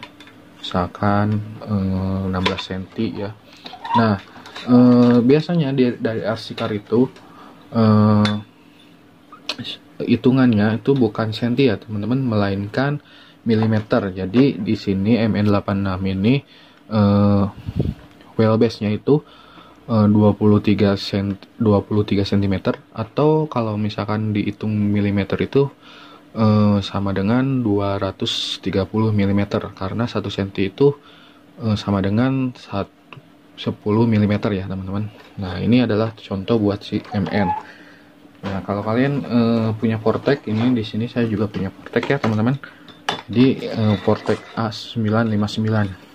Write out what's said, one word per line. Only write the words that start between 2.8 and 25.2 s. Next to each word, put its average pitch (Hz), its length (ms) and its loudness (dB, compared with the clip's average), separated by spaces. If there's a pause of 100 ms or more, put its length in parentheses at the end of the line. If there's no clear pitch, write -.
ya. 101 160 -8 (640)
Nah, 110 240 2 (480)
eh, 123 560 6
biasanya 151 480 2
di, 127 320 0
dari 113 240 -4
R 110 100 -2
C - 220 -12
car 110 160 -4
itu, 110 320 0 (680)
eh, 107 640 4 (1700)
hitungannya 117 800 2
itu 139 160 2
bukan 110 320 0
senti 120 400 0
ya, 95 80 0
teman-teman, 107 480 -4
melainkan 104 760 -2 (460)
milimeter. 110 640 0
Jadi 95 460 0
di 104 180 -2
sini 101 460 0
M 104 160 0
N 104 80 2
delapan 98 400 0
enam 92 180 -4
ini, 98 380 0 (480)
eh, 101 540 4 (920)
wheelbase-nya 110 600 2
itu, 147 240 2 (680)
eh, 107 220 4
dua 104 240 6
puluh 104 260 4
tiga 101 380 2
sen-, 98 400 -4 (240)
dua 101 240 2
puluh 107 160 -2
tiga 101 240 0
sentimeter, 98 560 -2 (160)
atau 151 480 0
kalau 113 320 -4
misalkan 107 560 -4
dihitung 104 400 -4
milimeter 101 640 0